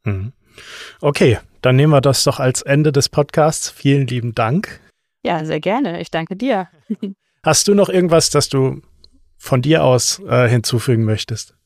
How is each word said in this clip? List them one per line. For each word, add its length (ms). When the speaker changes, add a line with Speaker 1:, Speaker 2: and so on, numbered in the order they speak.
Speaker 1:
Mhm. 280
Okay, 380
dann 160
nehmen 160
wir 80
das 240
doch 160
als 220
Ende 300
des 160
Podcasts. 600
Vielen 380
lieben 280
Dank. 460
Speaker 2:
Ja, 220
sehr 160
gerne. 400
Ich 100
danke 260
dir. 320
<laughs> 260
Speaker 1:
Hast 220
du 80
noch 140
irgendwas, 420
das 180
du 340
von 260
dir 200
aus, 380
äh, 280
hinzufügen 560
möchtest? 600